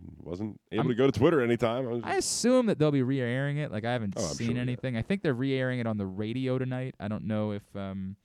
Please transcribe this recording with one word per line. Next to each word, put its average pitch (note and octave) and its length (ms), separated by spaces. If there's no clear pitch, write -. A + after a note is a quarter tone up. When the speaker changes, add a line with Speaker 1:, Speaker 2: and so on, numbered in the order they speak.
Speaker 1:
wasn't F#2+ 400
able G#2+ 120
Speaker 2:
I'm, - 40
Speaker 1:
to B2 60
go C3 120
to C#3 60
Twitter D3+ 300
anytime. A#2+ 440
I A2+ 60
was A#2+ 120
Speaker 2:
I G4 120
assume B3+ 500
that F3 120
they'll D3+ 120
be C#3 120
re-airing C3+ 560
it. D3+ 120
Like, G#2+ 140
I A#2 80
haven't G#2+ 240
Speaker 1:
Oh, G#2 100
I'm D2 80
Speaker 2:
seen A#2 140
Speaker 1:
sure, A#2+ 80
yeah. B2 60
Speaker 2:
anything. B2 340
I A2+ 60
think G3 200
they're C#3+ 120
re-airing C3 440
it A2+ 80
on G#2+ 120
the G2 80
radio A#2 520
tonight. B2+ 400
I G2+ 80
don't G#2 180
know G#2+ 280
if, G2+ 100
um, F#2+ 480